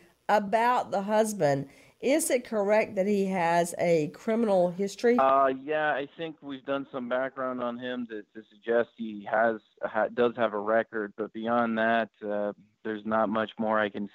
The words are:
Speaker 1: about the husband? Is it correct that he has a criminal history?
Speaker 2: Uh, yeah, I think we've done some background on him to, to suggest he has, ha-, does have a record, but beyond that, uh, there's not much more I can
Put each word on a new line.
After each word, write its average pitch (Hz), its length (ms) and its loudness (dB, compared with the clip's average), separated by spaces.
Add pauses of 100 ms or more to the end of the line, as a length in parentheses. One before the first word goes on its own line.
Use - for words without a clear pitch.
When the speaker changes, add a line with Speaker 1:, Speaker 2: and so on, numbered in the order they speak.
(280)
Speaker 1:
about 220 640 2
the 196 100 0
husband? 196 640 0 (360)
Is 311 280 2
it 254 140 0
correct 214 520 0
that 190 100 0
he 202 180 2
has 175 540 2
a 165 300 2
criminal 208 600 0
history? 202 480 0
Speaker 2:
Uh, 135 280 6
yeah, 147 460 0
I 139 140 -2 (120)
think 160 240 -8
we've 135 240 -12
done 139 260 -4
some 123 160 -6
background 127 540 -4
on 120 160 -4
him 123 300 -6
to, 110 120 -10
to 107 300 -18
suggest 113 480 0
he 107 300 -10
has, 113 280 2 (260)
ha-, 107 300 0
does 120 240 2
have 113 160 0
a 107 60 -2
record, 107 580 -2
but 104 160 -6
beyond 113 460 0
that, 113 320 0 (140)
uh, 104 280 -2 (320)
there's 107 220 -6
not 110 240 0
much 110 280 -2
more 110 220 0
I 107 80 2
can 101 260 -8